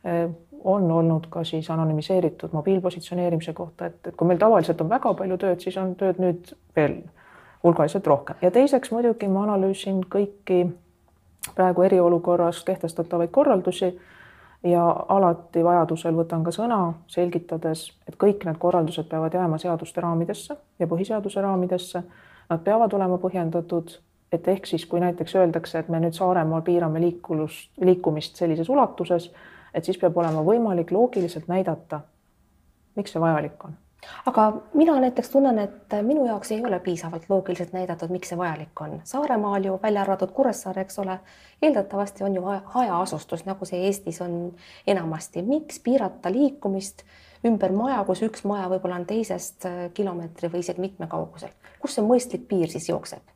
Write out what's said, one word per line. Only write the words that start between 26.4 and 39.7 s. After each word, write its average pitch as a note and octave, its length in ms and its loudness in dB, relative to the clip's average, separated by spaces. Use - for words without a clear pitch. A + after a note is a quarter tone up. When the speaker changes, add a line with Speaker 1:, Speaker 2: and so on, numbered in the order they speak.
Speaker 1:
piirame E3 380 2
liikulus-, E3+ 680 -4
liikumist F3+ 560 2
sellises E3 320 0
ulatuses, F3+ 600 2
et - 100 -4
siis F#3 140 -2
peab E3+ 180 2
olema D#3+ 280 0
võimalik F#3+ 480 2
loogiliselt F#3+ 560 0
näidata, F3 520 -4
miks G3+ 160 -6
see D#3+ 80 -4
vajalik D#3+ 440 0
on. D#3 80 -14
Speaker 2:
Aga A3+ 140 4
mina D#4 260 6
näiteks B3 320 0
tunnen, C4+ 260 4
et - 360 -6
minu C#4 240 2
jaoks G#3 240 -6
ei G#3+ 80 -2
ole A3+ 240 -2
piisavalt E3+ 440 -6
loogiliselt F#3 440 -2
näidatud, E3+ 400 -6
miks F3+ 160 -8
see F3 100 -6
vajalik D#3+ 460 -6
on. D#3 140 -10
Saaremaal G#3 560 -2
ju, F#3+ 180 -2